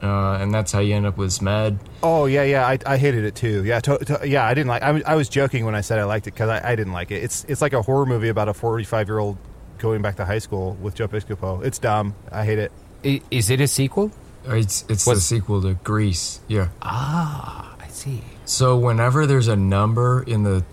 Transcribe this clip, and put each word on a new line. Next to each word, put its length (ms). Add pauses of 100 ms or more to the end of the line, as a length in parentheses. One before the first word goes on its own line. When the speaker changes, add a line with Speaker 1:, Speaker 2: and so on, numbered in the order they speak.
Speaker 1:
uh, 380
and 140
that's 180
how 60
you 160
end 120
up 120
with 120
Zmed. 480 (240)
Speaker 2:
Oh, 240
yeah, 180
yeah, 220
I, 200
I 100
hated 280
it 100
too. 300
Yeah, 160
to, 180
to, 300
yeah, 180
I 80
didn't 140
like, 140
I 100
was, 120
I 120
was 120
joking 360
when 100
I 60
said 180
I 60
liked 220
it 100
'cause 120
I, 240
I 40
didn't 160
like 180
it. 120
It's, 260
it's 140
like 100
a 100
horror 240
movie 220
about 200
a 60
forty-five-year-old 840 (420)
going 240
back 140
to 100
high 120
school 440
with 120
Joe 140
Piscopo. 560
It's 140
dumb. 360 (160)
I 140
hate 140
it. 140 (320)
Speaker 3:
I, 160 (100)
is 200
it 120
a 60
sequel? 420 (360)
Speaker 1:
It's, 420
it's 160
the 80
Speaker 3:
What's 100
Speaker 1:
sequel 400
to 120
Grease, 760
yeah. 200 (140)
Speaker 3:
Ah, 1000
I 80
see. 340 (220)
Speaker 1:
So 320
whenever 500
there's 220
a 80
number 680
in 160
the 200 (100)